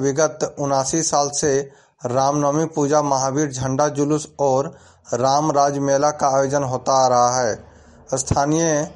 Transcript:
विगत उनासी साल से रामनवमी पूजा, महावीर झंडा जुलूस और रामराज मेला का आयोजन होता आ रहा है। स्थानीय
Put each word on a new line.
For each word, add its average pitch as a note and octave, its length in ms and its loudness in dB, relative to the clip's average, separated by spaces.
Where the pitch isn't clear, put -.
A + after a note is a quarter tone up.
विगत C#3+ 580 -2
उनासी C#3 440 -2
साल C#3+ 300 0
से C#3 260 0
रामनवमी C#3+ 640 0
पूजा, D3+ 360 0
महावीर C#3 480 0
झंडा C3+ 400 -2
जुलूस D3 380 -2
और C#3 340 0
रामराज C#3+ 760 2
मेला C#3 320 2
का C#3+ 240 0
आयोजन C#3 280 0
होता B2+ 300 -2
आ C3 140 4
रहा B2 300 4
है। A#2 200 -2
स्थानीय D3+ 800 0